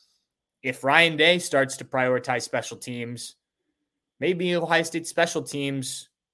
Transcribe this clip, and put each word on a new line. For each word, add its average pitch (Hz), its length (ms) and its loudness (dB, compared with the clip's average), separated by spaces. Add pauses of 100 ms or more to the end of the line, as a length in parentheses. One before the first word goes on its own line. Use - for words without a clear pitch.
(640)
if 131 220 -6
Ryan 160 320 6
Day 170 200 6
starts 135 400 0
to 131 80 -12
prioritize 127 580 0
special - 340 -6
teams, 120 580 -10 (840)
maybe 175 340 0
Ohio 165 280 2
State 165 220 -4
special 165 380 0
teams 139 640 -6 (260)